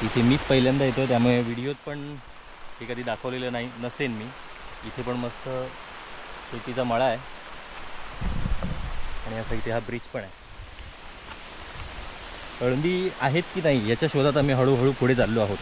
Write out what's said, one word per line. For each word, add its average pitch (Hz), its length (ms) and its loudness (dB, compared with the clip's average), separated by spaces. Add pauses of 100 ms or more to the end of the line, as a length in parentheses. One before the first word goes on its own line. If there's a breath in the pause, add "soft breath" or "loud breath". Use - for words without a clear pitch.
इथे 113 180 2
मीच 127 180 6
पहिल्यांदा 135 460 6
येतो, 131 220 2
त्यामुळे 123 340 6
व्हिडिओत 120 340 -2 (100)
पण 147 300 -8 (640)
हे 120 140 -6
कधी 120 100 -6
दाखवलेलं 123 480 -4
नाही, 120 180 -4 (100)
नसेन 123 320 -4
मी. 110 140 -6 (600)
इथे 110 160 -8
पण 123 120 -2
मस्त 123 360 -6 (1000)
शेतीचा 123 320 -4
मळा 120 220 4
आहे 120 120 4 (2000)
आणि 113 120 -4
असा 113 180 -2
इथे 110 160 0
हा 117 80 2
ब्रिज 117 340 -6
पण 127 60 -4
आहे. 95 180 -12 (2250)
अळंबी 175 440 2 (100)
आहेत 139 240 2 (120)
की 190 60 0
नाही 131 280 4
याच्या 117 240 2
शोधात 143 240 6
आम्ही 143 180 6
हळूहळू 131 440 6
पुढे 127 160 6
चाललो 113 260 4
आहोत. 101 200 2